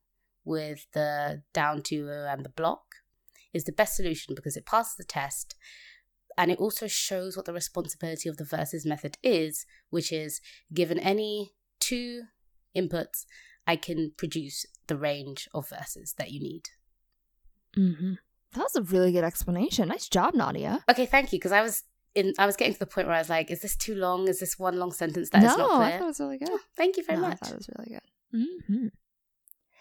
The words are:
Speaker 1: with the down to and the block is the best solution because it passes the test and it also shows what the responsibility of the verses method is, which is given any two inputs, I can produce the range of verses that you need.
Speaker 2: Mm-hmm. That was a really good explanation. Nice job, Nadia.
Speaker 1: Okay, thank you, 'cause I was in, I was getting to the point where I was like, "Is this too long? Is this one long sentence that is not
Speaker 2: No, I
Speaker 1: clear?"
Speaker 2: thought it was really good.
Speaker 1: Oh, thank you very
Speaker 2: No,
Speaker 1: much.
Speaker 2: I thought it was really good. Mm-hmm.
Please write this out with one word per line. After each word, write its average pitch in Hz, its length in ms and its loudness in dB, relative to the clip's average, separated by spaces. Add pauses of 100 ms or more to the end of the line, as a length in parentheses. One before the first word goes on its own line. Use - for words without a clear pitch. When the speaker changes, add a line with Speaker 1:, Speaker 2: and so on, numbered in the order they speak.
(460)
Speaker 1:
with 151 480 -6
the 147 580 -2
down 151 320 0
to 147 260 -4
and 143 360 -6
the 135 40 -12
block 160 340 -2 (680)
is 165 120 -2
the 160 80 -6
best - 240 2
solution 170 360 0
because - 220 -8
it - 100 -12
passes 226 300 2
the - 80 -14
test - 520 -6 (800)
and 175 120 6
it 180 80 4
also 214 300 -2
shows 185 480 -2
what 190 100 -8
the 170 80 -8
responsibility 165 760 -6
of 151 80 -8
the 156 80 -8
verses 151 400 -4
method 147 360 -4
is, 160 440 2 (240)
which 165 240 -2
is 156 260 -6 (340)
given 170 240 2
any 208 540 0 (300)
two 240 420 -4 (500)
inputs, - 520 -2 (420)
I 170 80 4
can 160 400 -4
produce 151 500 -6 (220)
the 151 100 -2
range 143 560 -4
of 139 140 -6
verses - 500 -12
that 104 140 -8
you 143 80 -10
need. 147 300 -10 (1080)
Speaker 2:
Mm-hmm. 185 360 2 (400)
That 277 100 -2
was 554 120 -2
a 240 80 2
really 180 280 4
good 175 120 4
explanation. 175 640 0
Nice - 180 -6
job, 277 260 2
Nadia. 233 560 0
Speaker 1:
Okay, 247 180 6
thank 277 260 2
you, 185 60 0
'cause 185 120 -2
I 202 100 6
was 220 220 -2 (300)
in, 190 240 2
I 196 80 6
was 202 100 2
getting 214 180 2
to - 60 -8
the 190 60 -2
point - 220 -2
where 170 80 2
I 165 40 4
was 160 100 -2
like, 160 200 0
"Is 170 120 -6
this - 140 -4
too 220 200 -4
long? 185 320 2
Is 185 120 2
this 180 200 -6
one 185 180 0
long 180 140 0
sentence 165 400 -2
that 202 80 10
is 214 60 12
not 269 120 8
Speaker 2:
No, 480 160 4
I 247 140 6
Speaker 1:
clear?" 175 100 0
Speaker 2:
thought 370 60 -4
it 339 40 -2
was 302 120 -4
really 277 180 -4
good. 294 140 -4
Speaker 1:
Oh, 427 80 -2 (180)
thank 370 200 2
you 330 60 -4
very 320 160 0
Speaker 2:
No, 359 80 0
Speaker 1:
much. - 140 -4
Speaker 2:
I - 40 -10
thought - 80 -8
it - 40 -10
was - 180 -16
really - 240 -12
good. - 400 -8
Mm-hmm. 254 480 -2 (920)